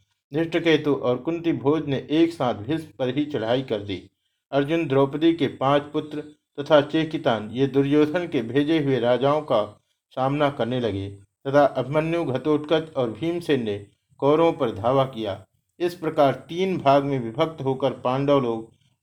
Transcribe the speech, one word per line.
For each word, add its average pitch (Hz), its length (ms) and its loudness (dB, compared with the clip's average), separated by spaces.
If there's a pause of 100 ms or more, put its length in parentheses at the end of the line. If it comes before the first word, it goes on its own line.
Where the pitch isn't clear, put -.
(340)
धृष्टकेतु 160 640 0
और 123 220 -2
कुंती 165 360 -4
भोज 143 320 0
ने 131 260 -4
एक 165 220 2
साथ 123 200 -2
भीष्म 143 340 -6 (120)
पर 127 160 -2
ही 147 100 0
चढ़ाई 123 360 -2
कर 113 180 -4
दी। 101 300 -10 (420)
अर्जुन, 147 360 0
द्रौपदी 139 460 2
के 147 140 0
पांच 139 340 2
पुत्र 151 420 -8 (360)
तथा 143 220 6
चेकितान, 143 680 -2
ये 131 160 0
दुर्योधन 151 600 2
के 139 140 -2
भेजे 147 420 0
हुए 131 160 0
राजाओं 127 420 2
का 110 400 -2 (280)
सामना 139 400 0
करने 127 300 -2
लगे 98 300 -4 (380)
तथा 139 180 6
अभिमन्यु, 156 600 -2
घटोत्कच 151 680 -2
और 123 180 -2
भीमसेन 160 520 -2
ने 101 240 -6 (300)
कौरवों 156 360 4
पर 131 180 -2
धावा 123 340 2
किया। 110 400 -8 (340)
इस 175 160 -2
प्रकार 151 380 2
तीन 175 440 -4
भाग 139 260 4
में 139 160 -2
विभक्त 147 420 -4
होकर 135 300 -2
पांडव 135 480 2
लोग 113 320 -4 (320)